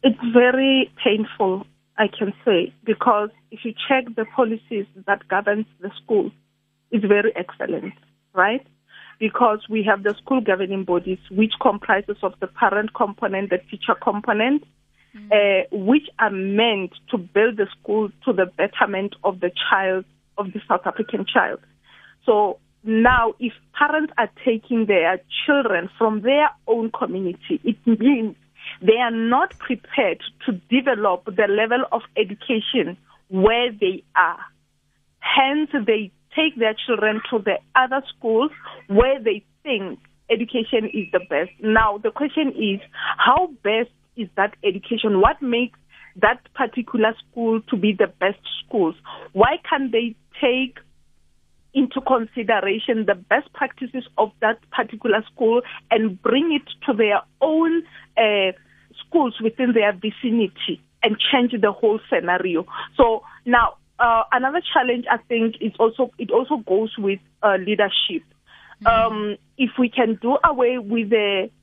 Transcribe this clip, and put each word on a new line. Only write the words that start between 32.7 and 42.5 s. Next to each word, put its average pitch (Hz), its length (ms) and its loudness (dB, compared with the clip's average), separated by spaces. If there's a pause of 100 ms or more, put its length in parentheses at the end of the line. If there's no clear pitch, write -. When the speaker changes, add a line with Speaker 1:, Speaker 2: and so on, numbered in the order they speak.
Speaker 1:
where 226 420 2
they 208 360 -4 (100)
are. 175 240 2 (800)
Hence, 285 520 0 (140)
they 214 260 -2 (220)
take 311 220 0
their 220 200 0 (100)
children 214 340 0 (120)
to 233 80 0
the 196 180 -2 (180)
other 262 260 2 (140)
schools 233 360 0 (360)
where 247 340 4
they 214 220 -2 (180)
think 202 380 -6 (300)
education 226 640 -2
is 202 180 -6
the 180 80 2 (100)
best. 165 300 -2
Now, 214 380 2
the 214 140 -4
question 285 440 -2